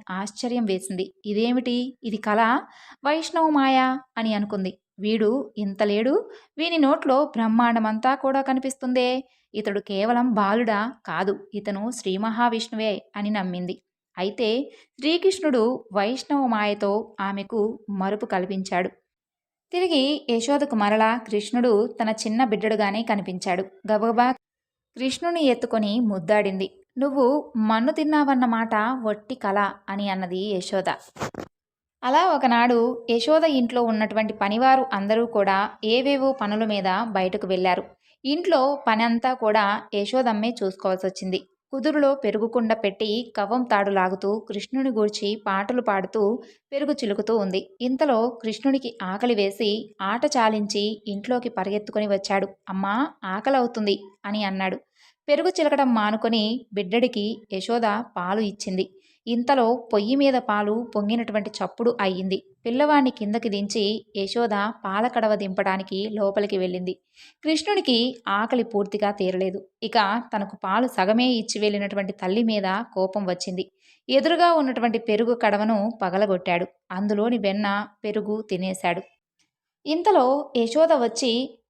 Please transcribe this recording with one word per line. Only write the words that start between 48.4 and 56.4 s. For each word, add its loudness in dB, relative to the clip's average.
ఆకలి 0
వేసి 0
ఆట -2
చాలించి 0
ఇంట్లోకి -4
పరిగెత్తుకొని -4
వచ్చాడు. 0
"అమ్మా, -2
ఆకలవుతుంది" 0
అని -4
అన్నాడు. -2
పెరుగు 6
చిలకడం 2
మానుకొని 0